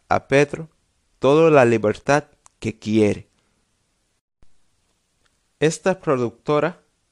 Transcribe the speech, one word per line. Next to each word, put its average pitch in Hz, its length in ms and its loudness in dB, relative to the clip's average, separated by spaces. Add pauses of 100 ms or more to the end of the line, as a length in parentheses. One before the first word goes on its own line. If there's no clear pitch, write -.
a - 180 -2
Pedro 147 420 -2 (500)
toda 156 320 2
la 139 140 6
libertad 117 600 -2 (340)
que 107 200 -10
quiere. 107 500 -2 (2250)
Esta 180 400 -2
productora 147 840 -4 (280)